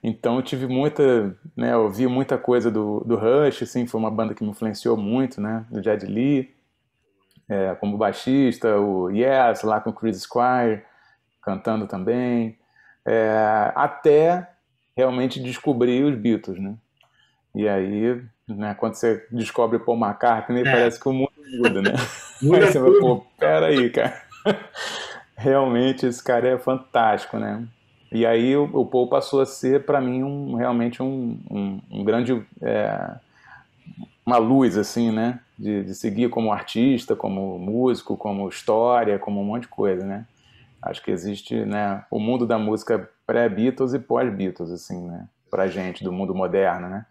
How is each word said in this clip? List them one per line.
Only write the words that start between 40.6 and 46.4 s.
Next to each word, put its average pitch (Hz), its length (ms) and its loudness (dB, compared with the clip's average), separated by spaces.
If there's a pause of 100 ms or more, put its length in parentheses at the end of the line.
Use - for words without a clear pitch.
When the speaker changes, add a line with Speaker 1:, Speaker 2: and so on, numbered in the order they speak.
Speaker 1:
Acho - 220 -8
que - 80 -6
existe, 101 540 -4
né, 104 460 -4
o 117 100 -4
mundo 120 260 0
da 113 120 0
música 107 500 -2 (180)
pré-Beatles 120 680 0
e 139 40 -2
pós-Beatles, 98 720 -4
assim, 90 380 -12
né? 87 180 -14 (240)
Pra 95 160 0
gente, 92 380 -6
do 92 80 -4
mundo 95 220 -4
moderno, 90 540 0